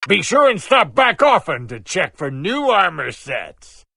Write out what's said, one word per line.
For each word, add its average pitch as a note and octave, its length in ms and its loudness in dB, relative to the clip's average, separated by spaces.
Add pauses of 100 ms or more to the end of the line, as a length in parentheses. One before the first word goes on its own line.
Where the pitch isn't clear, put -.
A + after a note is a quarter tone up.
Be G3 140 2
sure C4+ 300 2
and G#3 100 -2
stop G#3 340 2
back B3 280 2
often E3 460 2
to A#2 120 -12
check D#3+ 340 -4
for C#3+ 160 -8
new G#3 380 -4
armor E3+ 420 0
sets. - 760 -14 (120)